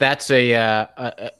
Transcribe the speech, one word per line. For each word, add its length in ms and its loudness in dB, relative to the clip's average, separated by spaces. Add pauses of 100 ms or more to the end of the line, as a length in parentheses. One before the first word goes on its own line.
that's 300 0
a, 240 4
uh, 320 0 (100)
a, 220 -10
a, 220 -12